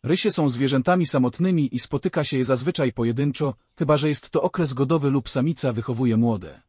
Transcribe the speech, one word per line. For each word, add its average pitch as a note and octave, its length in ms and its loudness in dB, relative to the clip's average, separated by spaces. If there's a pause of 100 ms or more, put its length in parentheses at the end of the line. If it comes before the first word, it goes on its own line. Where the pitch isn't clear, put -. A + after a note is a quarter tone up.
Rysie F#3+ 300 0
są D3 180 2
zwierzętami C3+ 560 2
samotnymi D3 680 2
i B2 40 -2
spotyka D3+ 460 -2
się C#3 140 -2
je B2+ 60 2
zazwyczaj C3 480 0
pojedynczo, C3 640 -2 (220)
chyba D3+ 200 2
że D3 120 0
jest - 220 -2
to D#3+ 120 0
okres D#3+ 320 0
godowy C#3 360 0
lub C3+ 180 0
samica C3+ 440 0
wychowuje A#2 440 0
młode. G2+ 520 -2